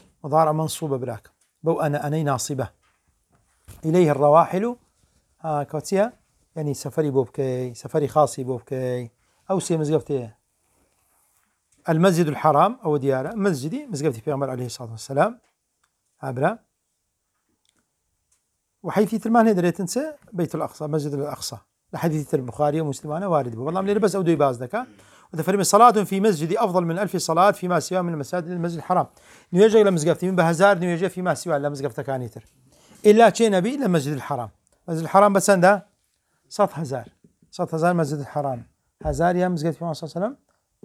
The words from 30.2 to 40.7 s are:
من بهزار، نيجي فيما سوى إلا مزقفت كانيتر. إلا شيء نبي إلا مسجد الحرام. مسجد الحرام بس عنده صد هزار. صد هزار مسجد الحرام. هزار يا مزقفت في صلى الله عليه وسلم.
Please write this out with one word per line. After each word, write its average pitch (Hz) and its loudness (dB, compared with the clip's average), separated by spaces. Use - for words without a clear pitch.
من 190 -2
بهزار، 175 4
نيجي 175 -2
فيما 180 -4
سوى 160 -2
إلا 143 -2
مزقفت 139 -6
كانيتر. 127 -8
إلا 214 8
شيء 226 2
نبي 202 0
إلا 269 -2
مسجد 151 0
الحرام. 123 -6
مسجد 165 -4
الحرام 196 4
بس 196 2
عنده 190 4
صد 202 0
هزار. 135 -8
صد 170 -6
هزار 170 2
مسجد 156 -2
الحرام. 135 -6
هزار 160 0
يا 180 0
مزقفت 165 -2
في 170 -8
صلى 156 -12
الله - -18
عليه 180 -2
وسلم. - -14